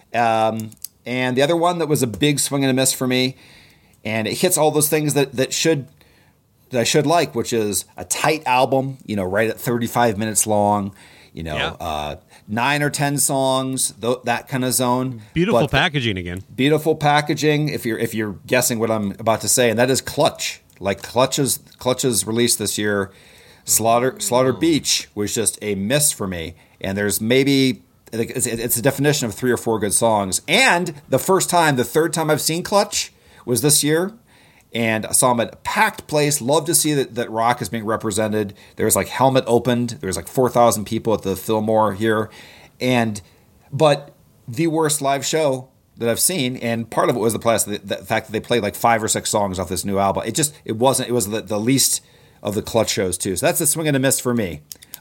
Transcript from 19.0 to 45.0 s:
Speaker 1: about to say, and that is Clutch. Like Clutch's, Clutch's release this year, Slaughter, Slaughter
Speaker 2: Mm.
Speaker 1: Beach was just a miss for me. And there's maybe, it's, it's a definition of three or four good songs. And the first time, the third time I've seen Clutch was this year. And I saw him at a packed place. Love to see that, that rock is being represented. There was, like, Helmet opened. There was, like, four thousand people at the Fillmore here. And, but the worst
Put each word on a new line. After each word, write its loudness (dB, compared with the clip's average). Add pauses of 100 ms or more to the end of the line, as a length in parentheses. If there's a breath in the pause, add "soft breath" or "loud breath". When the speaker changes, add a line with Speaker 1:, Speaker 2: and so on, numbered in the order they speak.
Speaker 1:
about 2
to -6
say, 4
and 0
that 4
is 0
Clutch. -2 (180)
Like -4
Clutch's, 0 (200)
Clutch's -2
release 0
this -4
year, 0 (520 loud breath)
Slaughter, 2
Slaughter 2
Speaker 2:
Mm. -10
Speaker 1:
Beach 0
was -4
just -2
a -4
miss 0
for -6
me. -8 (260 soft breath)
And -4
there's -2
maybe, 2 (300)
it's, -4
it's -4
a -6
definition 2
of -6
three 0
or 2
four 0
good -2
songs. 0
And 2 (100)
the 2
first 2
time, 4
the 2
third 0
time 0
I've 2
seen -2
Clutch 0 (340 soft breath)
was -2
this 2
year. 0 (600 soft breath)
And 0
I -8
saw 4
him 2
at -2
a -20
packed -2
place. 0
Love 2
to 0
see 0
that, -2
that -6
rock 0
is -6
being -6
represented. -2 (220 loud breath)
There 0
was, 2
like, 2
Helmet 2
opened. 2 (100)
There -4
was, -2
like, -10
four 2
thousand 4
people -2
at 0
the -2
Fillmore 2
here. 0 (520 loud breath)
And, 0 (500 soft breath)
but 2 (360)
the -2
worst 0